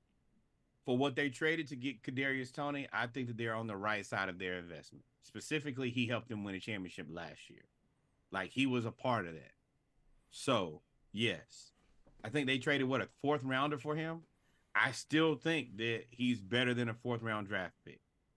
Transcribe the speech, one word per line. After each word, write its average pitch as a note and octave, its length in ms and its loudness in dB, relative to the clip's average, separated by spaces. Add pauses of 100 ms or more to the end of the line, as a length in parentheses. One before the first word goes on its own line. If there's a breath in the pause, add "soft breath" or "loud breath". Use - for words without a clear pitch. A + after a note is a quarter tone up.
(880)
for B2 120 4
what C#3 180 2
they C#3+ 140 2
traded D#3+ 400 0
to C#3+ 60 -8
get B2 280 -6
Kadarius C3+ 500 -2
Toney, C#3+ 400 -4
I A2+ 140 2
think B2 200 -4
that A#2 100 -6
they're A2+ 180 0
on A2+ 120 -2
the G#2 100 -4
right G#2 280 0
side F#2+ 240 0
of F2 80 -6
their F#2 200 -2
investment. D#2 460 -12 (200)
Specifically, C3+ 680 -4
he A#2+ 180 2
helped A#2 220 -2
them G#2+ 140 -4
win G2 120 -4
a F#2 40 -4
championship F#2 500 -6
last D#2+ 400 -10
year. - 140 -20 (680)
Like, F#2 200 -2
he C3+ 160 2
was B2 180 2
a A2 60 -4
part A#2 360 2
of E2 60 -8
that. C#2+ 200 -16 (760)
So, F#2 520 0 (300)
yes. G2+ 600 -2 (520)
I A2+ 60 -6
think C#3 180 0
they C3+ 100 4
traded, C3+ 300 2
what, C3 140 2
a F#2 60 -4 (140)
fourth C#3+ 220 2
rounder C3+ 340 0
for D3+ 180 -4
him? D#3+ 260 -4 (540)
I A2+ 160 6
still D#3 440 4
think D3 420 0
that A2+ 340 0
he's A#2+ 300 2
better B2 320 2
than A#2+ 160 0
a A2 40 0
fourth A#2 280 -2
round G#2+ 260 0
draft F#2+ 280 -2 (100)
pick. - 160 -18 (360)